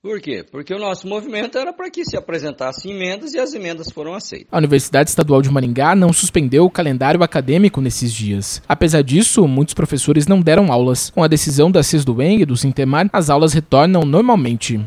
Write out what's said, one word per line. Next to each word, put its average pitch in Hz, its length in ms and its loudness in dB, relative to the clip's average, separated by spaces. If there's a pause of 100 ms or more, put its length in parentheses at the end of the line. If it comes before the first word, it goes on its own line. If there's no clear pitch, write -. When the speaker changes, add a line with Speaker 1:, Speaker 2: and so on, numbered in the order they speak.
Speaker 1:
Por 208 180 -10
quê? 120 320 -10
Porque 143 220 -12
o 196 60 -8
nosso 190 280 -8
movimento 214 520 -8
era 339 160 -8
para 370 160 -12
que 349 160 -10
se - 100 -8
apresentassem 147 720 -8
emendas 202 440 -10
e 330 40 -10
as 269 140 -4
emendas 170 380 -12
foram 160 240 -12
aceitas. - 360 -16
Speaker 2:
A - 60 -4
Universidade 147 540 2
Estadual 147 320 2
de 135 80 0
Maringá 135 440 0
não 180 160 4
suspendeu 151 540 2
o 185 60 4
calendário 147 520 0
acadêmico 160 600 0
nesses 123 280 -2
dias. 104 560 -6
Apesar 160 360 2
disso, 165 440 2
muitos 139 280 0
professores 147 520 0
não 190 140 4
deram 165 320 4
aulas. 123 380 0
Com 175 120 -2
a 160 60 4
decisão 151 420 2
da 185 120 4
sesdueng 143 580 0
e 180 60 2
do 127 100 -2
Sintemar, 139 560 0
as 170 160 0
aulas 151 240 4
retornam 156 540 2
normalmente. 139 800 0